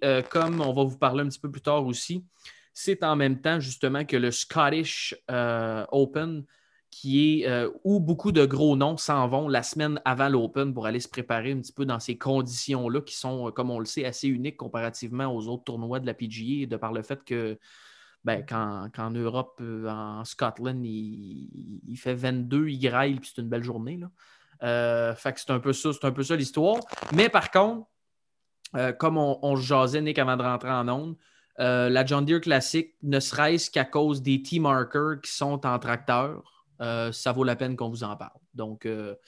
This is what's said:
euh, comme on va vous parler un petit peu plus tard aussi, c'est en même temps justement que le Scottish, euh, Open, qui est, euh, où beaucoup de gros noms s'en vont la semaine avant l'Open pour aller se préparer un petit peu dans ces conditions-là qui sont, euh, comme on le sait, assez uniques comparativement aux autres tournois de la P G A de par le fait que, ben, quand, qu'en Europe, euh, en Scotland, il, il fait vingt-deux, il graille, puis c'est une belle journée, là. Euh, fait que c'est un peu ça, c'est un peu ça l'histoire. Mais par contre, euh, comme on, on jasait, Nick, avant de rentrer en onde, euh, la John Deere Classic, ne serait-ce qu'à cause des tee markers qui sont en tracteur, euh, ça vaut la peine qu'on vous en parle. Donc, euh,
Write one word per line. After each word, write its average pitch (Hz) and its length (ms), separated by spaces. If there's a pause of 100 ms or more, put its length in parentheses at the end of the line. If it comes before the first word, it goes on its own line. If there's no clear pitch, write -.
euh, 131 160
comme 165 400
on 135 140
va 139 100
vous 131 140
parler 139 260
un 143 40
petit - 120
peu 147 100
plus 139 120
tard 147 240
aussi, 170 360 (560)
c'est - 260
en 156 120
même 135 240
temps 160 180
justement 135 460
que 135 140
le 120 120
Scottish, 151 840 (140)
euh, 117 640
Open, 143 520 (460)
qui 147 500
est, - 80
euh, 120 220 (140)
où 202 160
beaucoup 170 320
de 156 120
gros 139 320
noms 143 220
s'en 139 300
vont 143 200
la 127 140
semaine 151 420
avant 131 240
l'Open 135 460
pour 117 100
aller 110 160
se - 80
préparer 120 440
un 135 80
petit - 120
peu 139 140
dans 120 140
ces 117 180
conditions-là 127 840
qui - 160
sont, 127 320
euh, - 20
comme 123 200
on 120 80
le 110 80
sait, 139 180
assez 127 240
uniques 131 300
comparativement 120 760
aux 110 140
autres 120 160
tournois 120 360
de 127 60
la - 60
P 120 180
G 120 340
A - 20
de 113 100
par 110 160
le 113 80
fait 139 240
que, 113 340 (640)
ben, 110 220
quand, 104 480
qu'en 113 160
Europe, 117 520
euh, 110 260
en 107 380
Scotland, 123 580
il, 107 640 (400)
il 120 80
fait 127 180
vingt-deux, 127 540
il 139 100
graille, 131 360
puis - 200
c'est 127 60
une 117 80
belle 117 160
journée, 120 320
là. 175 140 (520)
Euh, 120 520
fait 131 180
que - 80
c'est - 100
un 127 100
peu 135 120
ça, 147 220
c'est - 100
un 135 80
peu 139 100
ça 160 140
l'histoire. 156 440 (340)
Mais 214 160
par 196 200
contre, 220 360 (880)
euh, 127 180
comme 160 240
on, 143 240
on 143 160
jasait, 131 460
Nick, 147 160
avant 127 180
de 123 60
rentrer 123 280
en 123 180
onde, 151 280 (420)
euh, 123 300
la 127 160
John 143 180
Deere 160 180
Classic, 165 640
ne 139 160
serait-ce 151 520
qu'à 131 160
cause 147 340
des 135 220
tee 165 180
markers 143 640
qui - 100
sont 143 320
en 123 140
tracteur, 120 840 (180)
euh, 117 300
ça - 200
vaut 131 120
la 120 120
peine 127 200
qu'on 117 120
vous 117 160
en 104 100
parle. - 240 (140)
Donc, 110 320
euh, 107 300 (140)